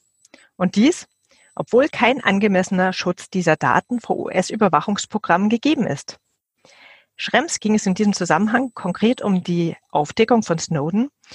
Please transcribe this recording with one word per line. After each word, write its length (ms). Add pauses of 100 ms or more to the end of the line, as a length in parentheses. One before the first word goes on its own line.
(560)
Und 200
dies, 300 (480)
obwohl 360
kein 340
angemessener 720
Schutz 340
dieser 280
Daten 440
vor 160
U-S-Überwachungsprogrammen 1300
gegeben 360
ist. 300 (960)
Schrems 460
ging 140
es 100
in 80
diesem 220
Zusammenhang 580
konkret 480
um 240
die 320 (140)
Aufdeckung 520
von 160
Snowden, 520 (240)